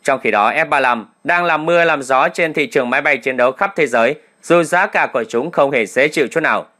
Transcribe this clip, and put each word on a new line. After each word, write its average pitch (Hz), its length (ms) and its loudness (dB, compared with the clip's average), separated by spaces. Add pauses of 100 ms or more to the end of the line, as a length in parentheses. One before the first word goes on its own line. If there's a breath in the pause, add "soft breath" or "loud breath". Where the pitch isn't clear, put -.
Trong 135 160 0
khi 113 120 0
đó, 104 220 2
F 156 160 -2
ba 143 100 2
lăm 120 260 0 (180)
đang 175 220 0
làm 156 200 -2
mưa 170 200 2
làm 151 160 0
gió 135 280 2
trên 165 240 -4
thị 143 140 -2
trường 123 220 -2
máy 135 120 0
bay 147 160 0
chiến 127 200 -6
đấu 123 140 2
khắp 196 240 -4
thế 151 120 0
giới, 120 280 0 (280 loud breath)
dù 170 200 4
giá 175 240 0
cả 165 260 0
của 120 100 -2
chúng 127 280 -4
không 143 200 2
hề 120 140 0
dễ 131 220 0
chịu 156 200 0
chút 160 120 -4
nào. 120 260 -2 (140)